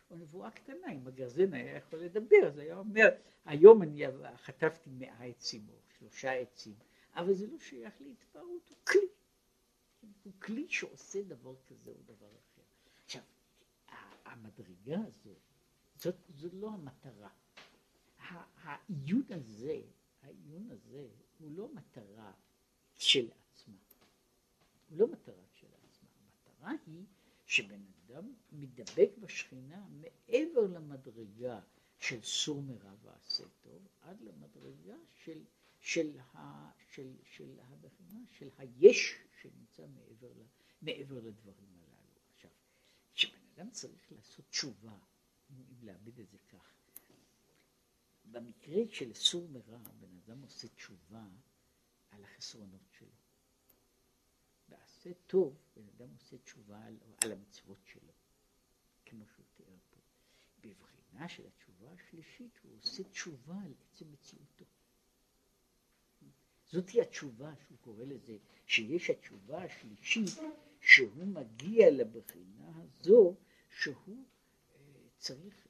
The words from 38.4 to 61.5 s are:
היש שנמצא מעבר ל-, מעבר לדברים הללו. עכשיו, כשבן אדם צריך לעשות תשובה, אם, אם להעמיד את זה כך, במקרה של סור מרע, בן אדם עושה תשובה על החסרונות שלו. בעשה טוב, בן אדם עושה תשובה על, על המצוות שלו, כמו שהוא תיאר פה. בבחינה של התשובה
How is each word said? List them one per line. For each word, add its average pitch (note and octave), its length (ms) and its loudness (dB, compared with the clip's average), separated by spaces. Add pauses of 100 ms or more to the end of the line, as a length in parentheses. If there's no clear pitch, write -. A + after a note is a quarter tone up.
היש C3+ 580 6 (260)
שנמצא - 460 -20
מעבר A#2+ 460 -20
ל-, A#2 120 -20 (360)
מעבר C#3 380 -10
לדברים G2+ 600 -20
הללו. - 380 -20 (140)
עכשיו, - 180 -20 (640)
כשבן - 260 -2 (160)
אדם F#3+ 160 -16
צריך - 400 -18
לעשות - 380 -20
תשובה, A2 480 -10 (520)
אם, C#3 60 -20
אם B2+ 300 -20
להעמיד G#2+ 340 -20
את G2 100 -20
זה G2 80 -20 (100)
כך, - 260 -20 (1600)
במקרה A#2+ 580 -4
של A#2+ 240 -10
סור F3 360 -2
מרע, A#2 280 -18 (220)
בן F#2 160 -20 (100)
אדם A#2+ 160 -20
עושה - 260 -18
תשובה G#2 600 -20 (840)
על G#2 120 -20
החסרונות G2 580 -18 (100)
שלו. - 160 -20 (1600)
בעשה - 400 -20 (180)
טוב, E3+ 300 2 (180)
בן - 200 -20
אדם B2+ 180 -20
עושה C3 240 -20
תשובה G#2+ 480 -20
על, A2 120 -18 (260)
על A2 80 -6
המצוות G2 540 -18
שלו, - 280 -20 (920)
כמו A2 220 -20
שהוא - 260 -20
תיאר F#2+ 240 -20 (120)
פה. - 80 -20 (640)
בבחינה - 680 -18
של - 180 -18
התשובה - 440 -20